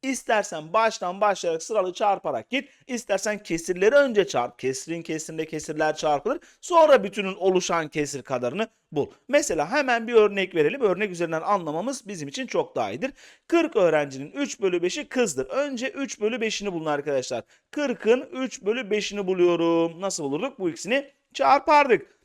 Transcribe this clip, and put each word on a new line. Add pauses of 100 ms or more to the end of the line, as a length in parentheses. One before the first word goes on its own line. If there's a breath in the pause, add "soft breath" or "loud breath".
İstersen
baştan
başlayarak
sıralı
çarparak
git. (180 soft breath)
İstersen
kesirleri
önce
çarp.
Kesrin
kesrinde
kesirler
çarpılır. (220 soft breath)
Sonra
bütünün
oluşan
kesir
kadarını (240)
bul. (220 loud breath)
Mesela
hemen
bir
örnek
verelim.
Örnek
üzerinden
anlamamız
bizim
için
çok
daha
iyidir. (380 loud breath)
Kırk
öğrencinin
üç
bölü
beşi
kızdır.
Önce
üç
bölü
beşini
bulun
arkadaşlar. (260 soft breath)
Kırkın
üç
bölü
beşini
buluyorum.
Nasıl
bulurduk?
Bu
ikisini (240)
çarpardık.